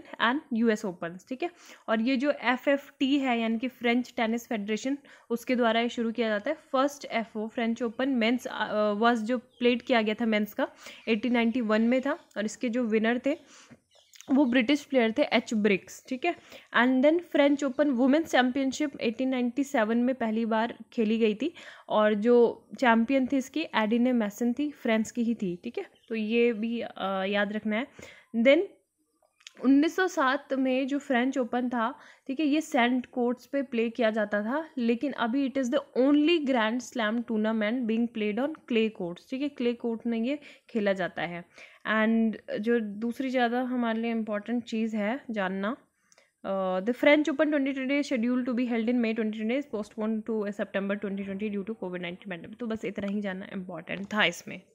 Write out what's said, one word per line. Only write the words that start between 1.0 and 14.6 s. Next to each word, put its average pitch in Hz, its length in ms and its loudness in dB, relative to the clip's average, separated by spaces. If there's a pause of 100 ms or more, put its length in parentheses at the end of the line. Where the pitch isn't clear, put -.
ठीक 262 140 -8
है, 349 80 -4 (380)
और 220 120 2
ये 254 160 2
जो 277 160 0 (100)
एफ़ 247 280 0
एफ़ 277 280 0
टी 277 200 2
है 254 220 0
यानी 226 180 -2
कि 254 100 -4
फ्रेंच 240 480 -2
टेनिस 233 320 -2
फेडरेशन, 220 500 -4 (320)
उसके 233 260 -2
द्वारा 226 240 2
ये 240 80 0
शुरू 233 240 -4
किया 226 160 -2
जाता 214 220 -2
है। 311 60 -2 (160)
फर्स्ट 277 380 0
एफ़ 220 280 -6
ओ 214 100 -6
फ्रेंच 226 340 -2
ओपन 240 260 -2
मेंस, 240 380 0
अ, 214 480 0
was 233 200 4
जो 233 240 -2
प्लेड 247 440 0
किया 233 200 2
गया 214 120 0
था 233 120 -2
मेंस 214 280 0
का 285 140 -2 (400)
एटीन 233 240 2
नाइंटी 233 280 2
वन 214 220 2
में 247 180 4
था 285 180 -2 (180)
और 208 80 -4
इसके 247 240 -4
जो 240 160 -2
विनर 220 420 2
थे 294 100 0 (960)
वो 277 140 6
ब्रिटिश 262 400 2